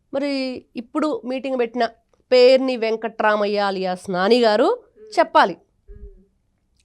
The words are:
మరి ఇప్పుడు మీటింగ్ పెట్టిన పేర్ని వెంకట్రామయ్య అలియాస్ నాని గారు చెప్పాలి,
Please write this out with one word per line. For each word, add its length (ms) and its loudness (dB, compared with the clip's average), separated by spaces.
మరి 500 -6
ఇప్పుడు 480 -6
మీటింగ్ 340 -6
పెట్టిన 300 -2
పేర్ని 440 4
వెంకట్రామయ్య 840 -2
అలియాస్ 520 -4
నాని 300 2
గారు 380 2
చెప్పాలి, 380 2